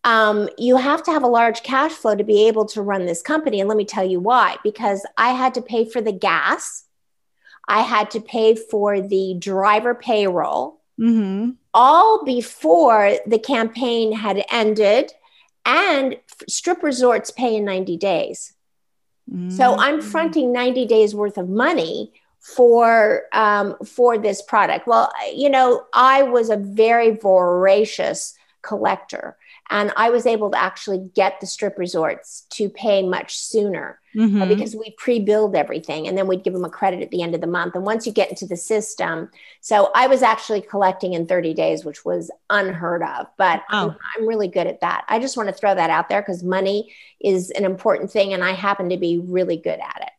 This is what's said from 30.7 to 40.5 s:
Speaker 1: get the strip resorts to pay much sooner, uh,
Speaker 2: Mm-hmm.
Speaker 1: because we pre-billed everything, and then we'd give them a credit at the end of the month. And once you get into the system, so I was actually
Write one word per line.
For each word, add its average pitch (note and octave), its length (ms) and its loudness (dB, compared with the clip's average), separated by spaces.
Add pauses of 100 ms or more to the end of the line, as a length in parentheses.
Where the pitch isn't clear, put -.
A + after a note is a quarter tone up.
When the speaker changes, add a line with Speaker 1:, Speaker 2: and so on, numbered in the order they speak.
Speaker 1:
get G3 260 0
the F#3+ 60 -12
strip - 300 -6
resorts - 760 -6
to G3+ 180 -4
pay G3+ 340 0
much - 340 -6
sooner, G3+ 600 -4 (160)
uh, G#3+ 60 -4
Speaker 2:
Mm-hmm. G3+ 280 2
Speaker 1:
because G#3 280 0
we A3 200 -16
pre-billed G#3+ 600 0
everything, D#3 500 -4
and F#3+ 100 -4
then F#3+ 120 -2
we'd F#3 160 -2
give F#3 100 -2
them F3+ 100 -6
a E3 60 -10
credit F3+ 320 -4
at - 80 -10
the F3+ 100 -4
end E3+ 140 -4
of E3 60 -6
the E3+ 80 -6
month. F3 260 -4
And F#3 100 -6
once A3 220 -4
you A3 60 -8
get G3 180 0
into F#3 160 -12
the F3+ 100 -8
system, F3 720 -6 (320)
so G#3 340 2
I B3+ 120 4
was C4 160 4
actually A3 400 0